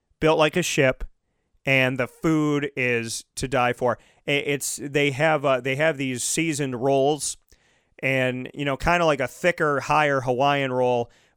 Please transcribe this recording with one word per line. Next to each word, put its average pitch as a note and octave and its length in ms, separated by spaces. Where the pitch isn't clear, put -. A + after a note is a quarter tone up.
Built D#3 180
like D#3 180
a F3+ 60
ship, C3+ 420
and C3 320
the B2 80
food D3+ 680
is A#2+ 480
to C3+ 120
die B2 240
for. A#2+ 260
I-, D3 60
it's, C#3+ 500
they C#3+ 280
have, D3 340
uh, C3+ 160
they C3 160
have D#3 200
these C3 260
seasoned C#3 600
rolls, C#3 540
and, B2+ 560
you C#3+ 100
know, C#3 120
kinda E3+ 300
like C#3+ 140
a B2+ 80
thicker, D#3+ 520
higher D3 420
Hawaiian C3+ 500
roll B2 380